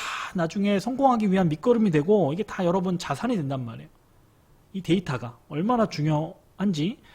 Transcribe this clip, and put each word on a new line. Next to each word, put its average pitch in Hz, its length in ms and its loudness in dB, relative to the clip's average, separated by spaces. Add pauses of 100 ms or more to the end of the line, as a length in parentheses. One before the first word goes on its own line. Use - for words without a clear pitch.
(340)
나중에 196 440 0
성공하기 240 540 2
위한 185 160 4
밑거름이 220 420 2
되고, 156 420 4
이게 175 120 -4
다 - 200 -6
여러분 180 340 0
자산이 226 380 -4
된단 135 280 -4
말이에요. 120 240 -14 (840)
이 190 100 -6
데이터가 135 560 -2 (100)
얼마나 214 380 0
중요한지 160 1120 -2 (160)